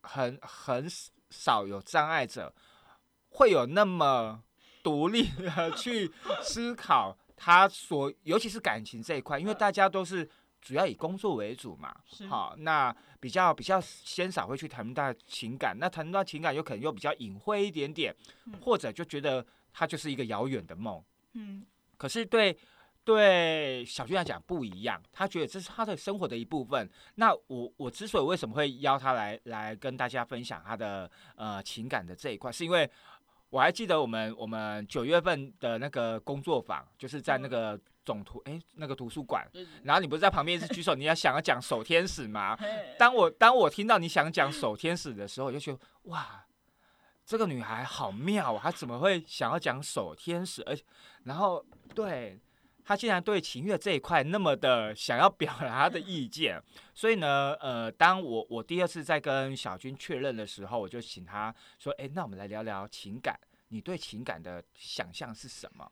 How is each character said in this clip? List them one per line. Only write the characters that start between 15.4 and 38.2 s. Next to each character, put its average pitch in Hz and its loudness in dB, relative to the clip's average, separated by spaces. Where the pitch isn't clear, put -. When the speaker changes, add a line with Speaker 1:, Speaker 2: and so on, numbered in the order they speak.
Speaker 1:
感， 101 -2
那 170 -2
谈 165 -6
论 170 -8
到 196 2
情 156 -6
感 156 0
有 156 -2
可 135 -8
能 104 -8
又 156 -2
比 190 -14
较 147 -2
隐 98 -10
晦 208 0
一 202 -4
点 151 -4
点， 143 -4
Speaker 2:
嗯。 226 -16
Speaker 1:
或 226 4
者 117 -4
就 165 -8
觉 147 -6
得 131 0
他 165 -2
就 160 -6
是 151 -6
一 131 -4
个 123 -4
遥 110 -2
远 113 -4
的 80 -14
梦。 95 -8
Speaker 2:
嗯。 208 -14
Speaker 1:
可 139 -8
是 226 -2
对， 214 4
对 165 6
小 120 -8
军 175 -2
来 180 4
讲 120 -4
不 160 -4
一 95 -8
样， 101 -2
他 196 -2
觉 175 -4
得 139 0
这 190 -10
是 170 -14
他 226 -4
的 202 -2
生 202 -6
活 170 -2
的 117 -4
一 117 -6
部 143 -4
分。 117 -2
那 220 6
我， 120 -8
我 127 -6
之 208 -12
所 202 2
以 135 4
为 175 2
什 135 -4
么 107 -8
会 147 0
邀 139 2
他 131 0
来， 110 -2
来 110 -8
跟 127 -8
大 123 -2
家 120 -2
分 120 -8
享 90 -10
他 107 -8
的， 98 -6
呃， 104 -8
情 117 -10
感 120 -2
的 90 -12
这 131 -8
一 104 -8
块， - -8
是 175 -6
因 165 -4
为 165 4
我 131 -2
还 135 6
记 226 -6
得 170 4
我 139 2
们， 110 -4
我 110 -8
们 107 -6
九 123 -4
月 165 4
份 143 0
的 117 -2
那 139 -4
个 113 -2
工 139 -6
作 143 2
坊， 78 -6
就 131 -12
是 143 -8
在 135 2
那 127 -6
个 110 -2
总 107 -4